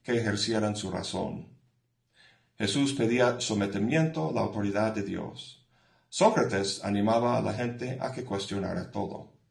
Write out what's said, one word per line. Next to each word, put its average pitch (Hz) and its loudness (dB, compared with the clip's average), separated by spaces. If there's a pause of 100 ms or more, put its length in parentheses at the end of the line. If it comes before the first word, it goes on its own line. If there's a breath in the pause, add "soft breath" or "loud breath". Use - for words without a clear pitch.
que 120 0
ejercieran 107 2
su 95 -6
razón. - -4 (1080 soft breath)
Jesús 135 2
pedía 120 2
sometimiento 147 0
a - -2
la 120 0
autoridad 104 0
de 104 -2
Dios. - -8 (420 soft breath)
Sócrates 98 2
animaba 110 2
a 110 2
la 101 -2
gente 120 -4
a - -4
que 120 -8
cuestionara 95 -4
todo. 92 -8 (180)